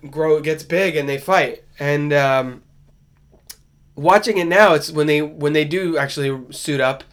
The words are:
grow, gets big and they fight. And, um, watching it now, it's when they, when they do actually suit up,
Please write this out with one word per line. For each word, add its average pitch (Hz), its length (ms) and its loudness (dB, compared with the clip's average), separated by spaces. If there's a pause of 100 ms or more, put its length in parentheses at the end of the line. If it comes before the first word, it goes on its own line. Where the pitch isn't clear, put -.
grow, 151 320 0
gets 151 220 -4
big 175 320 -2
and 143 120 -2
they 175 100 -4
fight. 151 460 -2 (160)
And, 147 340 -2
um, 135 500 0 (1300)
watching 196 420 2
it 170 100 0
now, 185 260 6
it's 151 180 0
when 151 160 0
they, 151 140 2
when 147 320 -4
they 151 120 2
do 165 320 -2
actually 139 560 -4
suit 143 280 -4
up, 131 320 0